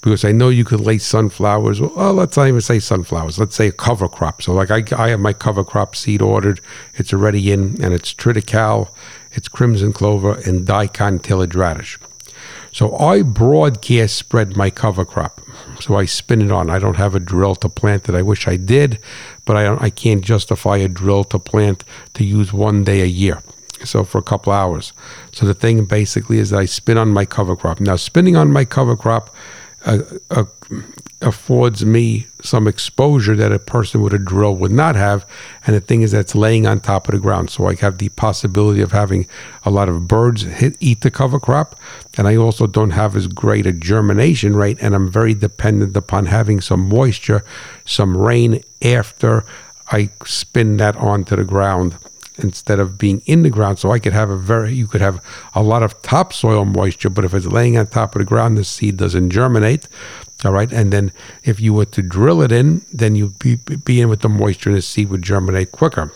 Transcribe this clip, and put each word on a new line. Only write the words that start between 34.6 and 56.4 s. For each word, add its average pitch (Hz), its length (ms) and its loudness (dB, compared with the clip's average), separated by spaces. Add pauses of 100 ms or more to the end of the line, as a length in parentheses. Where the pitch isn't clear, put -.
not 151 240 2
have. 101 340 0 (380)
And 107 80 2
the 104 40 2
thing 113 220 0
is 107 100 2
that's 104 220 -2
laying 110 320 2
on 104 140 0
top 98 280 -2
of 98 60 -2
the 101 60 0
ground. 95 320 -2
So - 160 -2
I 90 80 0
have 95 240 -2
the 101 100 -4
possibility 104 720 0
of 98 120 0
having 95 340 0 (360)
a 101 60 0
lot 101 180 2
of 85 200 -2
birds 113 340 2
hit, 101 380 -2
eat 127 220 0
the 131 100 0
cover 131 280 -2
crop. 143 400 -2 (380)
And 101 100 2
I 107 80 4
also 113 300 2
don't 107 260 0
have 101 240 0
as 95 120 -2
great 104 400 0
a 90 60 0
germination 104 840 2
rate. 104 260 0
And 107 140 0
I'm 95 160 0
very 113 240 2
dependent 104 600 -2
upon 101 320 -2
having 104 340 2
some 95 280 0
moisture, 113 540 0 (420)
some 95 320 0
rain 117 460 2 (180)
after 117 640 0 (460)
I 104 180 0 (160)
spin 110 520 -2
that 104 180 2
onto 101 400 0
the 98 80 -2
ground 95 540 0 (400)
instead 101 420 -2
of 95 180 -2
being 98 280 0
in 165 180 4
the 151 60 4
ground. 104 300 0
So - 120 0
I 120 80 2
could 104 120 -2
have 107 180 0
a 98 60 -4
very, 110 380 -2
you 120 140 -2
could 107 120 -2
have 95 240 0 (300)
a 107 100 2
lot 110 200 2
of - 180 -4
topsoil 113 640 0